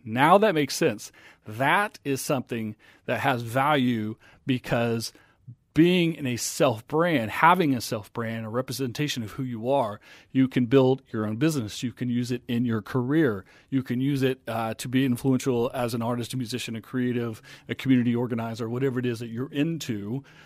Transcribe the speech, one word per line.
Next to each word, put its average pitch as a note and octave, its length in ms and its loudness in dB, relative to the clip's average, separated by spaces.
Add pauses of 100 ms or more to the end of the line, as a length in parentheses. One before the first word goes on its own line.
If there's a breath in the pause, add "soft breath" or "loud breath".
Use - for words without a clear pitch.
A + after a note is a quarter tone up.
now C3+ 340 6
that G3+ 160 4
makes D3+ 220 0
sense. A#2 340 -2 (360 loud breath)
That C#3+ 580 0
is C3+ 160 -2
something A#2 560 -4 (300 soft breath)
that B2 140 -2
has C3+ 200 0
value, B2 760 0 (280 soft breath)
because A#2 680 -2 (600 soft breath)
being E3+ 420 4
in D3 120 -8
a B2 100 -2
self A#2+ 520 0
brand, D3+ 420 0
having E3 440 4
a A#2 60 -2
self - 320 -8
brand, A2+ 320 -6
a A2 40 -8
representation B2+ 760 -4
of G2+ 100 -8
who C#3 100 -8
you A#2+ 280 -4
are, A#2 300 0 (320 loud breath)
you C3 160 4
can B2+ 180 2
build C3 360 6 (100)
your A2 140 -2
own G#2+ 100 -2
business. C3+ 460 -2
You A#2+ 100 -4
can B2 160 -6
use A#2+ 220 -2
it A#2+ 180 -4
in A#2+ 160 0
your A2+ 180 0
career. B2+ 640 0 (240 soft breath)
You C3+ 140 -2
can B2 180 -4
use C3+ 220 0
it, C3 260 0
uh, A2+ 260 -4
to - 140 -10
be C3 160 2
influential B2+ 680 0
as B2 220 -4
an A#2 80 -4
artist, A#2+ 320 -4
a - 20 -4
musician, A#2 400 -6
a A2 40 -8
creative, A#2+ 600 -4 (280 loud breath)
a A#2+ 60 -4
community B2 400 4
organizer, A#2 540 -4
whatever B2+ 300 -2
it B2 80 -2
is A#2 140 -2
that A#2+ 80 -10
you're A2+ 240 -6
into, C#3 720 -4 (220 loud breath)